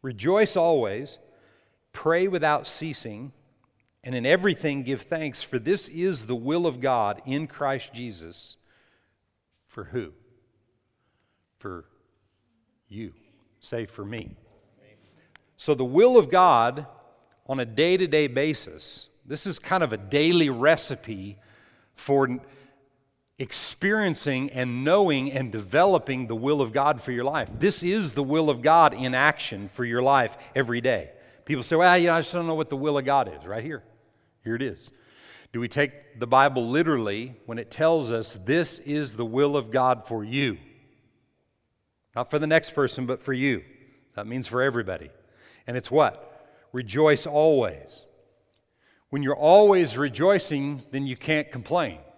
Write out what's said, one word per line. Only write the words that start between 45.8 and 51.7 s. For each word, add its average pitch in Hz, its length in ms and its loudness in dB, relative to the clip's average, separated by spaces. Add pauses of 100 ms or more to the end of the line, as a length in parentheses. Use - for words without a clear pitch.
what? - 580 0 (220)
"Rejoice 127 540 2
always." 143 760 0 (1080)
When 143 120 -4
you're 139 140 -2
always 175 600 6
rejoicing, 143 960 0
then 139 160 -4
you 127 100 -6
can't 151 360 -4
complain. 131 480 -4 (180)